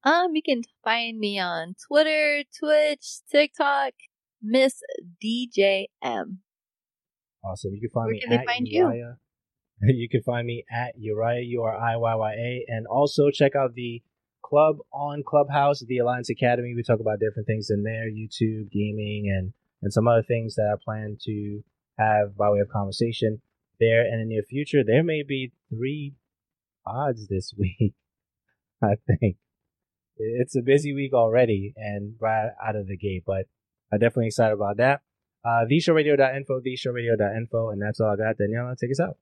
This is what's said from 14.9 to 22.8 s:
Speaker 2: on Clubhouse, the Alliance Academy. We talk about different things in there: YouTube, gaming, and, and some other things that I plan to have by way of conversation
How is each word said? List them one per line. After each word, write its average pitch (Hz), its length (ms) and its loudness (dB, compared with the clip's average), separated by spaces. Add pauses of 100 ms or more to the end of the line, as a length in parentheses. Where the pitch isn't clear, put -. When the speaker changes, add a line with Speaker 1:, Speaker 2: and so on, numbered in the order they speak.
Speaker 2:
on 143 340 -6
Clubhouse, 143 600 2
the 123 120 -2
Alliance 123 320 0
Academy. 120 440 0
We 120 100 -4
talk 113 160 2
about 107 200 0
different 107 280 -2
things 107 220 -2
in 101 140 2
there: 113 240 -4
YouTube, 110 640 -2
gaming, 104 680 -2
and, 95 160 -4 (300)
and 101 100 -4
some 113 160 4
other 117 140 6
things 113 340 -2
that 104 160 2
I 104 100 0
plan 107 340 -8 (100)
to 104 360 -6 (360)
have 107 380 2
by 104 140 4
way 101 100 4
of 101 80 2
conversation 107 720 -2 (400)